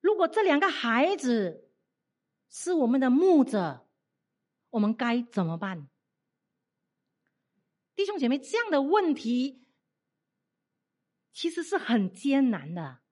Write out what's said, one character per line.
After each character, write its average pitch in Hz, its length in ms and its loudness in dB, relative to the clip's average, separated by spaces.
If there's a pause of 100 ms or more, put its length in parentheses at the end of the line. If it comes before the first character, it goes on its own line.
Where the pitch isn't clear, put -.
如 415 160 2
果 349 100 2
这 415 160 0
两 311 160 4
个 370 120 2
孩 262 440 0
子 220 560 -4 (760)
是 - 240 -6
我 302 140 2
们 254 120 2
的 254 120 2
牧 311 340 6
者， 170 420 -4 (840)
我 233 80 -4
们 214 160 2
该 240 280 -2
怎 202 220 -4
么 165 140 -4
办？ 175 320 -10 (2000)
弟 403 120 -2
兄 403 120 -6
姐 269 80 0
妹， 269 120 0
这 - 180 -6
样 466 140 -2
的 294 100 2
问 330 340 2
题 247 520 -4 (1700)
其 330 160 -6
实 339 120 -8
是 392 140 -4
很 214 340 0
艰 269 380 0
难 160 260 -4
的。 143 380 -12